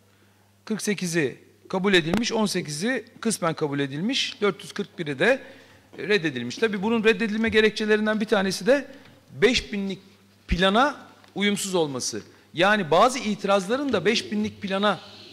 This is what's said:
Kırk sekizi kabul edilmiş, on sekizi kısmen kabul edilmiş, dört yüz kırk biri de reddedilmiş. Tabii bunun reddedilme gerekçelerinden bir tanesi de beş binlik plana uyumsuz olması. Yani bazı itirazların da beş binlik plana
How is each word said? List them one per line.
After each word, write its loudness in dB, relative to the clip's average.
Kırk -6
sekizi -2
kabul 0
edilmiş, 2
on 2
sekizi -4
kısmen -2
kabul -4
edilmiş, -4
dört -2
yüz -16
kırk -10
biri -6
de 4
reddedilmiş. -2
Tabii -2
bunun 0
reddedilme 0
gerekçelerinden 2
bir -2
tanesi 0
de 4
beş 2
binlik -6
plana 2
uyumsuz -2
olması. -2
Yani 4
bazı 6
itirazların 0
da 0
beş 0
binlik -4
plana 0